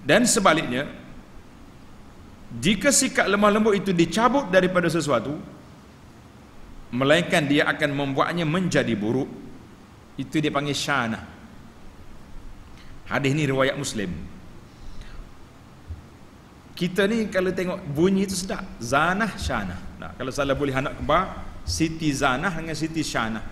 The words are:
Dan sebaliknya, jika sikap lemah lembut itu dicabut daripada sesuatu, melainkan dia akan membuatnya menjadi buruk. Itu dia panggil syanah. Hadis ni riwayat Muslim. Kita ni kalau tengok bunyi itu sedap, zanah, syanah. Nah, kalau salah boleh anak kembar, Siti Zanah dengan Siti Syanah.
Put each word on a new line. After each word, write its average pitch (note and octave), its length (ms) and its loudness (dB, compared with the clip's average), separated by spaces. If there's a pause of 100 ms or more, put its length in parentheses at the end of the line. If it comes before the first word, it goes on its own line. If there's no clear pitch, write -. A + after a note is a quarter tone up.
Dan G3 240 4
sebaliknya, D#3 640 2 (1700)
jika G3+ 320 4
sikap B3 400 4
lemah G#3 240 6
lembut G#3+ 240 4
itu G3 160 0
dicabut A3 560 4
daripada F3+ 400 4
sesuatu, C#3+ 480 0 (1500)
melainkan D3+ 560 2
dia D3 240 4
akan D3 240 0
membuatnya C#3+ 480 0
menjadi D3+ 560 2
buruk. A#2+ 320 0 (880)
Itu C3+ 240 -2
dia D3 80 2
panggil C#3 240 -2
syanah. B2 560 -2 (1700)
Hadis C3+ 320 0
ni D#3 80 2
riwayat C3+ 320 2
Muslim. A2+ 340 -4 (2750)
Kita F3+ 320 0
ni A3 240 0
kalau F#3 240 0
tengok F3+ 260 -2 (120)
bunyi F#3+ 340 4
itu F#3+ 80 -4
sedap, F#3+ 300 -6 (180)
zanah, E3 560 2
syanah. G2 400 -4 (220)
Nah, E2 160 -10
kalau B2+ 180 -6
salah C#3 240 2
boleh C#3 160 0
anak C3+ 240 -2
kembar, D#3+ 480 0 (220)
Siti D#3+ 480 0
Zanah C3+ 420 2
dengan D#3+ 160 -6
Siti D#3 320 -2
Syanah. A2 460 -2